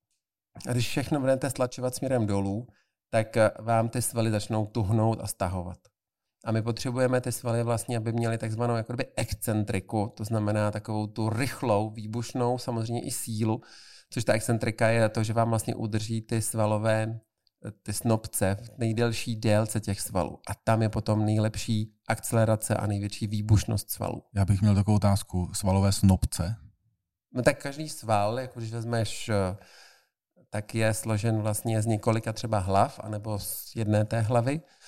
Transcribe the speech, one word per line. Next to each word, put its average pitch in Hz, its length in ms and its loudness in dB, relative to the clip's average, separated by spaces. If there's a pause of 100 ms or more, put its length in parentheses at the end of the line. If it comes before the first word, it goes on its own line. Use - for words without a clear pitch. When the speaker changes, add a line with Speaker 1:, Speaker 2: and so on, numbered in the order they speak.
(680)
Speaker 1:
a - 20 0
když 120 180 2
všechno 147 300 0
budete 131 300 2
stlačovat 127 460 -2
směrem 127 320 0
dolů, 101 400 0 (420)
tak, 113 280 0
eh, 107 220 6
vám 113 300 2
ty 120 120 -2
svaly 113 300 0
začnou 107 340 0
tuhnout 107 560 2
a 104 60 -8
stahovat. 90 500 -4 (680)
A 113 60 -2
my 113 100 0
potřebujeme 127 600 0
ty 123 100 -4
svaly 117 320 -2
vlastně, 117 340 -2
aby 113 160 -2
měly 117 240 0
takzvanou 113 380 -2
jako 113 180 -4
kdyby - 220 -4
excentriku, 104 1040 -2
to 110 60 -8
znamená 107 480 0
takovou 107 360 -4
tu 107 220 -2
rychlou, 110 600 0
výbušnou, 117 680 -2
samozřejmě 117 440 -4
i 131 100 -6
sílu, 113 500 -2 (520)
což 127 100 -2
ta 107 100 4
excentrika 113 560 0
je 113 200 4
to, 113 140 -2
že 110 100 -2
vám 117 160 2
vlastně 113 260 -2
udrží 110 460 -4
ty 113 200 -2
svalové, 110 800 0 (640)
ty 104 100 -6
snopce 107 680 0
v - 160 -18
nejdelší 117 580 0
délce 107 440 2
těch 101 220 -4
svalů. - 460 -4
A - 80 -6
tam 110 260 2
je 110 80 2
potom 107 360 0
nejlepší 107 680 0 (140)
akcelerace 110 680 0
a 104 120 -2
největší 104 400 -4
výbušnost 107 640 2
svalů. - 320 -6 (120)
Speaker 2:
Já 101 100 4
bych 95 160 2
měl 104 140 6
takovou 104 220 4
otázku. 95 560 2
Svalové 98 380 2
snopce? 95 640 4 (800)
Speaker 1:
No 127 100 -2
tak 139 180 4
každý 147 280 -8
sval, 110 500 0
jako 127 200 -10
když 110 120 -6
vezmeš, 117 580 -4
eh, 98 280 0 (920)
tak - 260 -8
je 110 180 2
složen 110 480 0
vlastně 110 400 0
z 110 40 2
několika 110 480 0
třeba 110 260 -2
hlav, 98 440 2
anebo 104 360 -6
z - 360 -10
jedné 107 300 2
té 117 160 -2
hlavy. 123 400 2 (260)